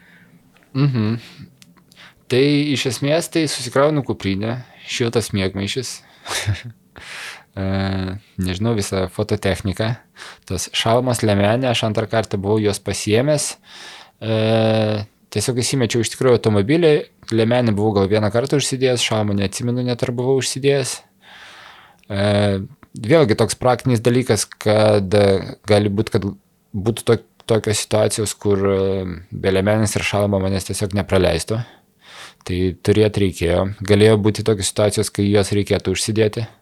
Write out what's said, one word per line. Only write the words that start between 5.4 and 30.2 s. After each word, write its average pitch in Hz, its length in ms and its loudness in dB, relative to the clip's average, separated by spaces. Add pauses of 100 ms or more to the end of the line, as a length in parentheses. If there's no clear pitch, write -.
<laughs> - 1400 -10
e, 95 40 -2 (760)
nežinau, 95 360 -2
visą 95 360 -2
fototechniką. 104 760 -2 (580)
Tas 92 240 -6
šalmas, 123 520 0
liemenė, 107 460 2
aš 117 160 -2
antrą 110 220 -2
kartą 110 320 -2
buvau 104 200 2
juos 104 200 0
pasiėmęs. 123 680 0 (680)
E, 110 160 -2 (960)
tiesiog 120 280 -2
įsimečiau 117 440 0
iš - 80 -6
tikrųjų 127 260 4
automobilį, 139 560 4 (380)
liemenę 113 440 2
buvau 107 220 2
gal 95 100 2
vieną 107 240 2
kartą 131 280 0
užsidėjęs, 127 440 0
šalmą 104 320 0
neatsimenu, 120 480 -2
net 123 200 -2
ar 123 120 -2
buvau 131 240 2
užsidėjęs. 135 560 -2 (1120)
E, 101 160 -2 (800)
vėlgi 127 320 4
toks 110 220 0
praktinis 123 440 2
dalykas, 120 460 2
kad, 107 640 2
e, 98 420 2 (120)
gali 104 240 4
būt, 107 220 -2
kad 101 140 -2 (460)
būtų 110 340 -2
to-, 117 160 2 (220)
tokios 107 380 0
situacijos, 107 500 -2
kur, 101 360 0
e, 95 360 0 (260)
be 95 220 -2
liemenės 104 440 2
ir 95 80 -2
šalmo 101 360 0